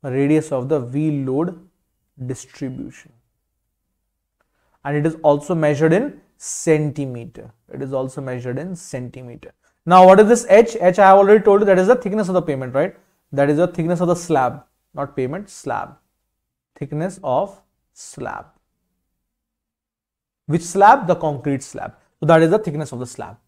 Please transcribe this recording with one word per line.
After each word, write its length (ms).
Radius 520
of 160
the 100
wheel 460
load 420
distribution. 880
And 100
it 100
is 160
also 320
measured 380
in 300
centimeter. 1120
It 80
is 120
also 280
measured 360
in 180
centimeter. 760
Now, 200
what 140
is 80
this 220
H? 300
H, 200
I 80
have 100
already 260
told 180
you, 40
that 140
is 80
the 80
thickness 320
of 80
the 60
pavement, 320
right? 220
That 180
is 80
the 100
thickness 340
of 60
the 80
slab, 480
not 220
pavement, 340
slab. 480
Thickness 480
of 360
slab. 540
Which 160
slab? 460
The 80
concrete 480
slab. 320
So 80
that 160
is 80
the 80
thickness 320
of 80
the 80
slab. 300